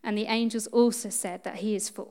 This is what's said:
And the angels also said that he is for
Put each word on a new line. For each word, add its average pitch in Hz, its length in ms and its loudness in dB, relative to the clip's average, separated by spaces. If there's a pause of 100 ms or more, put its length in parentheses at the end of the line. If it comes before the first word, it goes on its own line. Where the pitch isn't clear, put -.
And 208 140 0
the 214 80 -2
angels 226 400 0
also 240 420 4
said 185 360 -4
that - 160 -6
he 214 140 0
is 190 140 -2
for - 220 -10